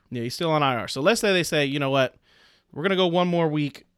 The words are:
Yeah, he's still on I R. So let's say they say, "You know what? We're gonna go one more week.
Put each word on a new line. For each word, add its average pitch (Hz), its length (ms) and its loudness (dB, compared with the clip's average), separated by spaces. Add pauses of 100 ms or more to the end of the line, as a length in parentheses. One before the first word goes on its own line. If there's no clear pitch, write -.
(100)
Yeah, 120 140 -6
he's 123 100 -6
still 170 160 -2
on 151 120 2
I 135 140 2
R. 104 120 -6
So - 120 -8
let's 208 220 2
say 208 100 2
they 180 100 2
say, 151 220 0
"You 139 140 -2
know 139 120 -2
what? 135 260 0 (540)
We're - 120 -10
gonna 190 140 0
go 185 100 2
one 180 220 2
more 170 200 0
week. 147 380 -4 (120)